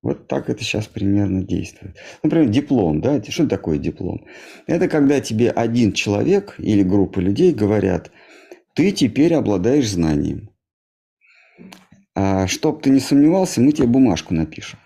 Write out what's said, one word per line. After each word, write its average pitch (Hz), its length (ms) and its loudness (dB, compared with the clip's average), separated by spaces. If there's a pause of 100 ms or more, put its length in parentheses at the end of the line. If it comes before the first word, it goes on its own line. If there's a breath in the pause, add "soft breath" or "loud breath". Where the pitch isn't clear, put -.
Вот - 260 -6
так 135 220 -6
это - 120 -6
щас - 240 -6
примерно 101 560 -2
действует. - 540 -10 (260 loud breath)
Например, 151 280 2
диплом, 107 500 0
да? 127 220 0
Что - 260 -2
такое 82 300 -2
диплом? - 480 -8 (400 loud breath)
Это 175 200 0
когда 143 340 2
тебе 113 300 0
один 117 420 2
человек 165 680 -2
или 104 240 2
группа 95 380 0
людей 120 340 2
говорят: 104 580 0 (600 loud breath)
"Ты 190 180 2
теперь 139 420 2
обладаешь 110 540 0
знанием. 78 600 -2 (1600 loud breath)
А 95 320 0
чтоб 151 360 -4
ты 139 80 2
не 135 100 4
сомневался, 151 640 2
мы 143 100 4
тебе 143 160 0
бумажку 120 460 2
напишем. - 520 -6